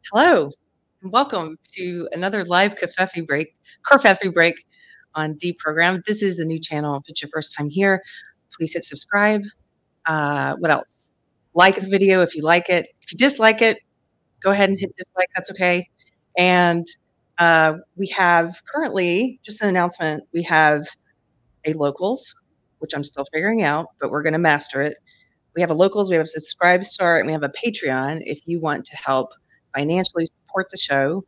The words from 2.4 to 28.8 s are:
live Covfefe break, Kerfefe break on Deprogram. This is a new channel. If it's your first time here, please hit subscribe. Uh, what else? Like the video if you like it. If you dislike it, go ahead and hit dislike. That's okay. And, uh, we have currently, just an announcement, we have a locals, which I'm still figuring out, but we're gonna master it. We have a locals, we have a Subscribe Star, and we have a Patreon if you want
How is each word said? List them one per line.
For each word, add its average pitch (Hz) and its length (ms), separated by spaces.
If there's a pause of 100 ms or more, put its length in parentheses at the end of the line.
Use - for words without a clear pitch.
live 185 320
Covfefe 175 500
break, 151 300 (340)
Kerfefe 202 440
break 170 220 (600)
on 156 200
Deprogram. 170 680
This 214 160
is 185 180
a 165 40
new 165 160
channel. 151 380
If 143 100
it's 156 140
your 151 120
first 156 220
time 147 140
here, 190 340 (500)
please 160 200
hit 170 100
subscribe. 208 580 (640)
Uh, 147 500
what 170 140
else? - 380 (460)
Like 190 260
the 190 80
video 190 360
if - 120
you 151 60
like 175 260
it. 175 200 (140)
If - 120
you - 40
dislike 220 440
it, 226 180 (640)
go 196 80
ahead 196 180
and 196 80
hit 190 200
dislike. 185 360
That's 180 180
okay. 180 360 (500)
And, 175 480 (520)
uh, 165 380 (200)
we 190 120
have 175 580
currently, 220 800
just 214 160
an 208 80
announcement, 175 640
we 170 100
have 156 420 (800)
a 156 80
locals, 160 640 (440)
which - 140
I'm 143 120
still 139 260
figuring 202 320
out, 156 240 (140)
but 139 100
we're 147 120
gonna 160 160
master 147 420
it. 147 160 (580)
We 170 60
have 170 80
a 160 40
locals, 196 360
we 170 80
have 160 80
a - 20
Subscribe 180 560
Star, 175 340
and 117 100
we 156 40
have 151 120
a 139 100 (120)
Patreon 147 600
if - 200
you 170 140
want 151 280